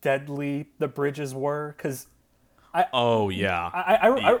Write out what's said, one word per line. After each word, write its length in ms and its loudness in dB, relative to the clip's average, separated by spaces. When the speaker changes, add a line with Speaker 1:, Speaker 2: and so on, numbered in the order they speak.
Speaker 1:
deadly 680 -4
the 80 0
bridges 480 -4
were? 420 -4
'Cause 300 -8
I 160 2
Speaker 2:
Oh, 380 2
yeah. 440 -2
Speaker 1:
I, 220 2
I, 0 -
I, 240 4
Speaker 2:
Yeah. 200 4